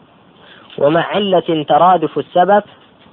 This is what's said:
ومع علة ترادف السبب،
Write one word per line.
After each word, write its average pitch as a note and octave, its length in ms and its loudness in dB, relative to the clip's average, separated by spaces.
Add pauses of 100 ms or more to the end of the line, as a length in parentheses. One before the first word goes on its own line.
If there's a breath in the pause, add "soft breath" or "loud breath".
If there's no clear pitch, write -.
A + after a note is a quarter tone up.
(800 loud breath)
ومع D#3 260 0 (100)
علة F3 540 -2
ترادف D#3+ 500 2
السبب، F3+ 460 0 (480)